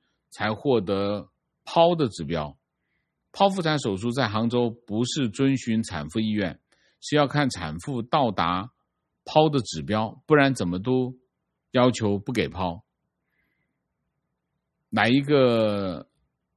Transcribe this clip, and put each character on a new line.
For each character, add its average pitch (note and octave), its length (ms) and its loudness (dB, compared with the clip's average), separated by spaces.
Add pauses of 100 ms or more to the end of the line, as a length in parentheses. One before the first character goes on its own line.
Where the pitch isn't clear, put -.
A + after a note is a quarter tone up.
(300)
才 G#2+ 240 -4
获 A#2+ 260 2
得 G2+ 500 -4 (360)
剖 E3+ 300 4
的 D3+ 120 0
指 F#2 160 -8
标。 D2+ 340 -6 (760)
剖 G3 160 4
腹 F#3+ 120 -4
产 D#3 180 0
手 G#2+ 180 -2
术 A#2 140 -4
在 A#2+ 180 0
杭 A2 200 0
州 A#2+ 200 0
不 A2 340 -4
是 B2 260 -2
遵 C3+ 280 0
循 A2+ 260 -2
产 D#2 260 -8
妇 A2+ 120 -4
意 A2 80 -2
愿， G2+ 280 -4 (440)
是 - 160 -2
要 D3 100 4
看 C#3+ 220 0
产 D#2+ 300 -8
妇 A2+ 220 -8
到 B2 300 0
达 F#2 400 -2 (540)
剖 D#3 240 4
的 C#3+ 100 0
指 E2 220 -6
标， G#2 440 -4
不 - 80 0
然 C#3 220 6
怎 G#2 100 -4
么 F2 140 -2
都 B2+ 400 -2 (520)
要 B2+ 200 4
求 G2+ 260 0
不 G2 140 -8
给 A2+ 160 0
剖。 F2+ 340 -6 (2000)
来 A2 200 2
一 C3 100 4
个 A2+ 880 2 (480)